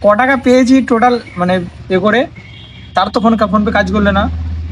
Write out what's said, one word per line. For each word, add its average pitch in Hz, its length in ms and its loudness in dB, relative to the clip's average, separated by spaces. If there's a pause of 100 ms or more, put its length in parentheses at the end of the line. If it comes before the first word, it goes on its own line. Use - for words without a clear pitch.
ক 208 140 4
টাকা 262 220 0
পেয়েছি 254 460 4
টোটাল 240 380 0 (160)
মানে 180 280 -2 (260)
এ 190 80 0
করে, 220 280 0 (680)
তার 190 140 0
তো 233 120 -4
ফোন 226 160 2
কা-, 208 120 0
ফোন 208 160 0
পে 220 60 -2
কাজ 202 220 -2
করলো 202 180 0
না। 202 180 0 (440)